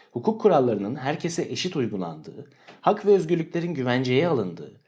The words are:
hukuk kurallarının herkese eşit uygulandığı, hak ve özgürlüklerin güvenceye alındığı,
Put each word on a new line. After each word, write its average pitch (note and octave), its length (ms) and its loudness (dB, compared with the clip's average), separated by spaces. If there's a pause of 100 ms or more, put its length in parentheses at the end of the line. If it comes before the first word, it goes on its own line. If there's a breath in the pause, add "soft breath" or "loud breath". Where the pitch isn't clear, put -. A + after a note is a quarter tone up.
(120)
hukuk G#3+ 280 -2
kurallarının B2 560 2
herkese D3+ 460 -4
eşit E3+ 340 -6
uygulandığı, F2+ 720 -6 (300 loud breath)
hak G3+ 260 0
ve G3+ 40 4
özgürlüklerin E3+ 640 2
güvenceye B2+ 540 2
alındığı, F#2+ 600 -4